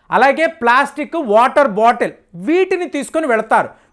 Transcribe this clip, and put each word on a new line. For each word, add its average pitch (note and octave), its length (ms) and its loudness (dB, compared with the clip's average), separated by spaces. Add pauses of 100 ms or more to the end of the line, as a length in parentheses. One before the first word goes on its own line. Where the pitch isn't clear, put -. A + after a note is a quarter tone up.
(120)
అలాగే C4+ 340 2
ప్లాస్టిక్ C4+ 720 -2
వాటర్ B3+ 520 2
బాటిల్, A3+ 440 0 (240)
వీటిని F4 540 -2
తీసుకొని D4+ 380 -6
వెళతారు. A3 420 0 (240)